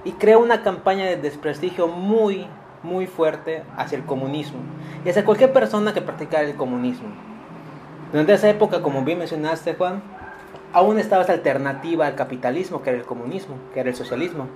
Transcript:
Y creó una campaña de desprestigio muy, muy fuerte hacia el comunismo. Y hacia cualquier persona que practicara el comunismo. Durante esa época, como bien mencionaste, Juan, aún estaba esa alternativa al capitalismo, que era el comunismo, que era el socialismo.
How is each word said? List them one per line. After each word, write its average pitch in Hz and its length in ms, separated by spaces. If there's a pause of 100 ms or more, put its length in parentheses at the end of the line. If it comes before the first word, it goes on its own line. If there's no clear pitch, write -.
Y 202 100
creó 220 260
una 233 220
campaña 190 440
de 180 120
desprestigio 147 680
muy, 190 600 (360)
muy 180 240
fuerte 160 560 (120)
hacia 139 220
el 127 80
comunismo. 139 540 (440)
Y 180 60
hacia 202 160
cualquier 220 260
persona 214 420
que 190 80
practicara 156 420
el 147 120
comunismo. 123 540 (1000)
Durante 156 220
esa 208 160
época, 208 320
como 135 220
bien 160 140
mencionaste, 160 560
Juan, 185 280 (720)
aún 208 260
estaba 196 240
esa 180 100
alternativa 147 720
al 139 100
capitalismo, 131 680
que 135 80
era 123 80
el 120 60
comunismo, 135 500 (180)
que 135 60
era 127 100
el 123 60
socialismo. 135 600